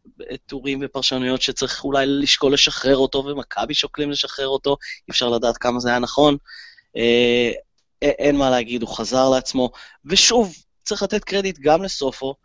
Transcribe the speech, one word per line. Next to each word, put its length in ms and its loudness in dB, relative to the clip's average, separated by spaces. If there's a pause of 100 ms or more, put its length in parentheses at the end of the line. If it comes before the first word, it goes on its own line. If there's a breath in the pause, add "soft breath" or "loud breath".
(480)
טורים 360 -6
ופרשנויות 600 -2
שצריך 420 -4
אולי 220 0
לשקול 460 0
לשחרר 440 2
אותו, 280 0
ומכבי 500 -6
שוקלים 360 -4
לשחרר 380 -4
אותו, 220 0 (100)
אי 300 -16
אפשר 180 0
לדעת 280 0
כמה 240 -2
זה 80 -2
היה 100 2
נכון. 380 4 (600 loud breath)
אה, 540 2 (540)
א-, 20 2
אין 300 2
מה 140 2
להגיד, 320 0
הוא 80 -6
חזר 400 2
לעצמו, 400 0 (340 loud breath)
ושוב, 500 2 (300)
צריך 180 -6
לתת 220 -2
קרדיט 340 -4
גם 240 2
לסופו, 520 -6 (100)